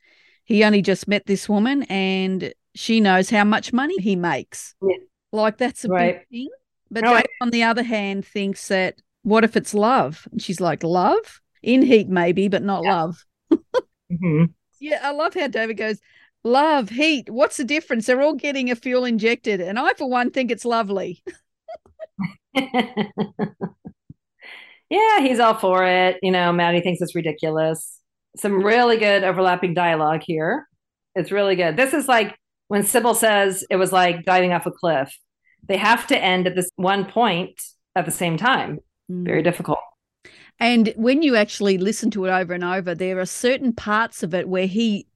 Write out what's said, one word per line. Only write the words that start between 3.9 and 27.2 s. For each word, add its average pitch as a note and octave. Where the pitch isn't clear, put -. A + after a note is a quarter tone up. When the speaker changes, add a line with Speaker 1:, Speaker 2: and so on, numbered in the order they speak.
Speaker 1:
he G3
makes. E3+
Speaker 2:
Yeah. F#3+
Speaker 1:
Like, G#3+
that's -
a A#3
Speaker 2:
Right. F3+
Speaker 1:
big -
thing. B3+
But A3
Speaker 2:
No, A#3+
I A#3
Speaker 1:
Dave, A#3+
on A#3+
the A#3
other A3+
hand, G3+
thinks G3
that, F#3
what A3
if A3+
it's -
love? G#3
And -
she's F3+
like, E3+
"Love? F#3
In C4
heat, A#3
maybe, F3+
but F#3
not F#3+
Speaker 2:
Yeah. F#3+
Speaker 1:
love." E3+
<laughs> D4
Speaker 2:
Mm-hmm. E3
Speaker 1:
Yeah, D4
I C#4+
love D4+
how E4
David A3+
goes, G#3+
"Love, C#4
heat, C4+
what's B3+
the D4
difference? B3+
They're B3+
all D4+
getting C4+
a A#3+
fuel B3+
injected. A3+
And F#3
I, D4+
for C#4
one, B3
think B3+
it's A3+
lovely." G3
<laughs> -
Speaker 2:
<laughs> G#3+
Yeah, G#4+
he's B3+
all A3
for F#3
it. F#3
You F#3
know, F3+
Maddie F3
thinks F3
it's E3+
ridiculous. D#3+